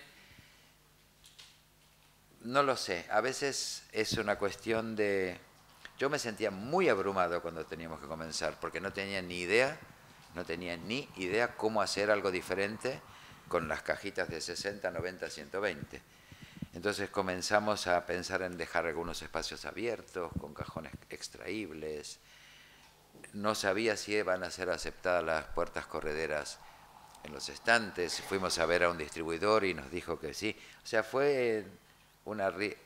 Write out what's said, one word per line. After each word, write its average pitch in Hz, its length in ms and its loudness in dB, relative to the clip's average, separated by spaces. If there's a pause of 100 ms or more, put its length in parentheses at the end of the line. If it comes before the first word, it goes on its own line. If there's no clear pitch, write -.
(2500)
no 127 200 2
lo 135 140 4
sé, 87 340 -2
a 104 120 4
veces 131 680 -2
es 107 220 0
una 104 240 2
cuestión 110 580 0
de, 98 440 2 (580)
yo 135 140 2
me 147 80 0
sentía 107 320 0
muy 139 380 4
abrumado 92 520 4
cuando 82 240 -4
teníamos 80 340 -8
que 71 80 -12
comenzar, 80 520 -4
porque 82 200 -4
no 95 140 -4
tenía 98 300 -4
ni 87 160 -6
idea, 120 400 4 (560)
no 87 100 -6
tenía 85 320 -4
ni 104 380 -6
idea 98 400 2
cómo 110 260 2
hacer 101 300 2
algo 98 180 4
diferente 101 720 -2 (460)
con 82 200 2
las 76 140 -2
cajitas 87 480 -2
de 80 120 -4
sesenta, 98 500 -4
noventa, 85 400 -4
ciento 78 300 -6
veinte. 76 420 -4 (720)
Entonces 95 360 0
comenzamos 98 760 2
a 90 180 6
pensar 90 360 0
en 90 160 -4
dejar 82 280 0
algunos 85 360 -4
espacios 78 420 -6
abiertos, 92 720 -6
con 73 160 -8
cajones 78 380 -10 (180)
extraíbles. 78 1080 -8 (1120)
No 104 240 2
sabía 104 400 4
si 104 180 -4
iban 92 300 2
a 85 80 -4
ser 90 180 -2
aceptadas 87 540 2
las 80 220 0
puertas 82 400 -2
correderas 76 760 -2 (640)
en 76 80 -10
los 69 160 -8
estantes. 90 720 2
Fuimos 92 400 0
a 82 60 4
ver 87 180 6
a 87 60 8
un 87 80 0
distribuidor 82 640 2
y 92 100 4
nos 69 160 -8
dijo 82 300 -4
que 73 140 -6
sí. 101 200 -2 (300)
O - 20 -18
sea, 110 160 2
fue 123 640 2 (600)
una 98 260 0
ri-, 95 240 -2 (100)